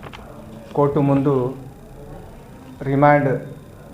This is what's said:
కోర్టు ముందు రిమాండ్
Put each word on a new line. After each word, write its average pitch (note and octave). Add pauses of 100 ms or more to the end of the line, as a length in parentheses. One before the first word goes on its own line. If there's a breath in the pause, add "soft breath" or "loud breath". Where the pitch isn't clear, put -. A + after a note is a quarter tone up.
(760)
కోర్టు C#3+
ముందు C#3 (1300)
రిమాండ్ C#3 (520)